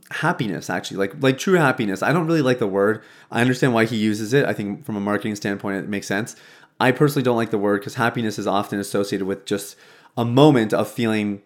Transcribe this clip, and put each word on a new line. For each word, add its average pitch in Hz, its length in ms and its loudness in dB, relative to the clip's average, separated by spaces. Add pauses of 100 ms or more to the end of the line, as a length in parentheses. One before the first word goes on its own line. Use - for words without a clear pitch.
(100)
happiness, 117 600 -4
actually, 92 260 -6
like, 98 260 -4
like, 135 140 2
true 185 220 2
happiness. 123 440 0
I 110 120 2
don't 165 120 0
really 165 140 2
like 127 200 2
the 113 60 0
word. 101 360 2 (280)
I 117 120 0
understand 127 320 2
why 113 100 2
he 117 120 -2
uses 107 360 -2
it. 139 140 4
I 104 80 -2
think 101 320 -6
from 107 100 -6
a 101 40 -4
marketing 104 360 -2
standpoint, 101 480 -4
it - 40 -10
makes 101 180 -6
sense. 107 280 -4 (460)
I 127 120 4
personally 139 320 2
don't 120 120 2
like 113 140 -2
the 110 80 0
word 101 240 0
'cause - 140 -12
happiness 113 420 -2
is 101 80 -6
often 101 340 -2
associated 101 460 -2
with 95 180 -6
just - 320 -6 (400)
a 120 80 0
moment 120 480 6
of 101 160 2
feeling 107 580 -2